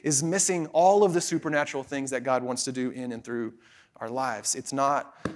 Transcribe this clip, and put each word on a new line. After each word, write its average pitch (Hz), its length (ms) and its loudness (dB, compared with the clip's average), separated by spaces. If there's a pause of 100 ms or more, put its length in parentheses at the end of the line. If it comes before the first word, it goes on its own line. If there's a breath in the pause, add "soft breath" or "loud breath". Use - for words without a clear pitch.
is 147 200 2
missing 170 460 0
all 190 360 6
of 185 80 4
the 175 80 2
supernatural 147 640 -2
things 135 260 -6
that 127 140 -2
God 127 200 2
wants 127 220 -4
to 131 80 -4
do 127 200 -2
in 123 200 -8
and 113 100 -10
through 117 300 -6 (440 soft breath)
our 113 120 -8
lives. 120 460 -4
It's 131 180 -8
not 139 420 0 (220 loud breath)